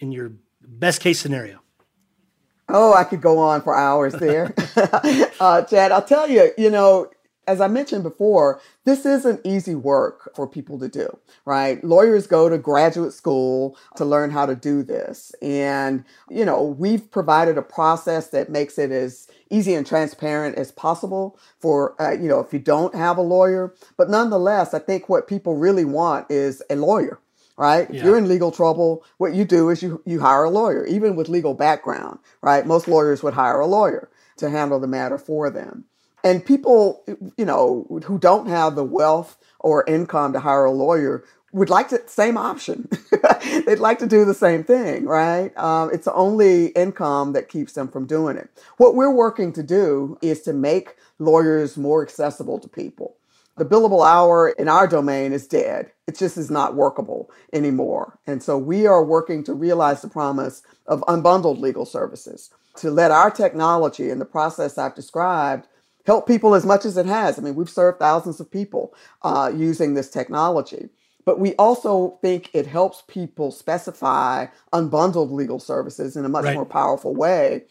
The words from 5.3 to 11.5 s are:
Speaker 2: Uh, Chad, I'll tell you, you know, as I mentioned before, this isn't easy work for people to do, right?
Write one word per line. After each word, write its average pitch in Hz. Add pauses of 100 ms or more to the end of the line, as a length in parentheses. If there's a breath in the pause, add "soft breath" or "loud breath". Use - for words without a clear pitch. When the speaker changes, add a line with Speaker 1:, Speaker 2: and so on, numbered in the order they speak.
Speaker 2:
Uh, 175
Chad, 190
I'll 190
tell 302
you, 240
you 220
know, 196 (360)
as 190
I 196
mentioned 226
before, 165 (240 loud breath)
this 269
isn't 262
easy 190
work 135
for 139
people 143
to 127
do, 143 (360 soft breath)
right? 135